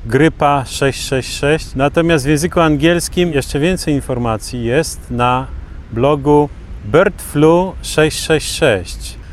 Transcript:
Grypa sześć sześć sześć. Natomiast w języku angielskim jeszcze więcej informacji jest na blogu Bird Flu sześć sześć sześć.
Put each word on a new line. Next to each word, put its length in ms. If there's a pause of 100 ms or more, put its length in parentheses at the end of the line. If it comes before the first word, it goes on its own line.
Grypa 600
sześć 360
sześć 320
sześć. 420
Natomiast 500
w 40
języku 300
angielskim 720
jeszcze 260
więcej 340
informacji 680
jest 480
na 360 (440)
blogu 580 (360)
Bird 360
Flu 600
sześć 380
sześć 320
sześć. 640 (180)